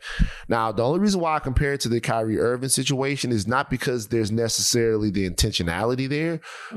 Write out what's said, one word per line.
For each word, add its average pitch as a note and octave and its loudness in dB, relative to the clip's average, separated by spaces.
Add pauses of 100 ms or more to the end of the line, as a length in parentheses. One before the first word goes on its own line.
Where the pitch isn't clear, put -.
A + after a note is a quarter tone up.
(500)
Now, A2+ 2
the A2+ 0
only D#3+ 2
reason G3+ 2
why D#3+ 2
I D3 0
compare C#3 0
it C#3 -4
to A#2 -2
the A#2 2
Kyrie A2+ 0
Irving B2 0
situation C3+ 0
is G#2 0
not B2+ 0
because B2 -2
there's A2 0
necessarily A2+ 2
the F#2+ 0
intentionality G#2+ 0
there, D#3+ -2 (380)